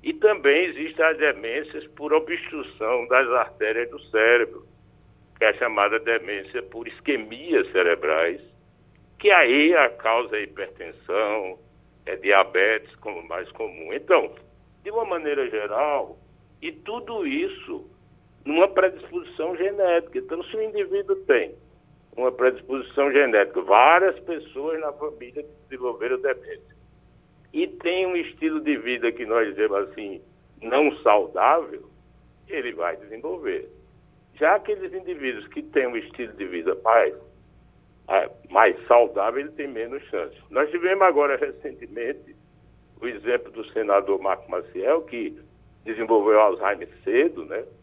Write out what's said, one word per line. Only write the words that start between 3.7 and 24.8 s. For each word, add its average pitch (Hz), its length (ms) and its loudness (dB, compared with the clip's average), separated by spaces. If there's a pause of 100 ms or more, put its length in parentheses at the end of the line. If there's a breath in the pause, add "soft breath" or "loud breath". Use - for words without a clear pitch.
do 110 100 -14 (120)
cérebro, 113 560 4 (720)
que 110 60 2
é 110 40 8
a 104 60 2
chamada 107 420 0
demência 113 640 -4
por 113 260 -14
isquemias 120 840 -4
cerebrais, 85 680 2 (760)
que 208 140 2
aí 151 420 6
a 143 160 6
causa 113 480 -2
é 104 60 -4
hipertensão, 95 1120 -6 (480)
é 92 100 -6
diabetes 98 840 2
como 87 300 -12
mais 87 260 -10
comum. 85 380 -10
Então, 131 380 2 (540)
de 202 80 -12
uma 226 140 -4
maneira 151 440 -4
geral, 107 680 -4 (420)
e 160 100 -10
tudo 226 540 -8
isso 160 640 -6 (560)
numa 165 220 4
predisposição 180 920 -4
genética. 185 600 0
Então, 175 240 -8
se - 120 -12
o 220 60 -2
indivíduo 196 540 -2 (100)
tem 113 300 2 (600)
uma 123 160 0
predisposição 127 800 0
genética, 110 500 4
várias 160 580 6
pessoas 156 600 -8
na 147 140 -6